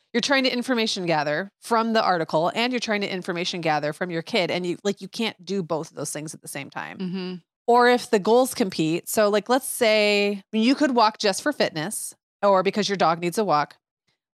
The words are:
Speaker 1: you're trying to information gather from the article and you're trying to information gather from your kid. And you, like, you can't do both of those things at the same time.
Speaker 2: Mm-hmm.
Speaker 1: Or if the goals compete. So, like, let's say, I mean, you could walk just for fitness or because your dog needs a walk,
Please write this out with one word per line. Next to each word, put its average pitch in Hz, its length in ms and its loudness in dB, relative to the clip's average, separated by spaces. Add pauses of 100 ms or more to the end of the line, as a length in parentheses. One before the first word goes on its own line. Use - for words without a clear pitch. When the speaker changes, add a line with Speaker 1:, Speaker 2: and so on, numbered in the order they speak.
(120)
Speaker 1:
you're 233 80 0
trying 262 220 2
to 254 100 0
information 226 540 -2
gather 156 420 -2 (120)
from 226 320 0
the 220 100 2
article 170 540 0
and 240 160 0
you're 240 80 -2
trying 208 220 -2
to 202 100 -6
information 175 480 -6
gather 151 320 0
from 180 180 -8
your 165 120 -4
kid. 180 280 -2
And 180 160 -4
you, 196 160 -4
like, 202 180 -4
you 190 60 -14
can't 214 380 -6
do 190 180 -4
both 160 280 -4
of - 60 -18
those 139 140 -8
things 151 240 -10
at - 80 -20
the - 60 -18
same 139 220 -12
time. 78 280 -12
Speaker 2:
Mm-hmm. 185 360 -8 (340)
Speaker 1:
Or 240 200 6
if 247 220 2
the 220 80 4
goals 233 340 4
compete. 175 560 -2
So, 208 200 2
like, 202 200 0
let's 254 200 2
say, 208 680 2
I - 40 -14 (100)
mean, 220 120 2
you 262 100 6
could 285 220 2
walk 220 220 4
just 196 220 0
for 294 120 -2
fitness 175 640 -4 (260)
or 196 220 4
because 196 240 0
your 196 80 -2
dog 165 240 2
needs 196 180 -2
a 220 60 0
walk, 147 320 0 (580)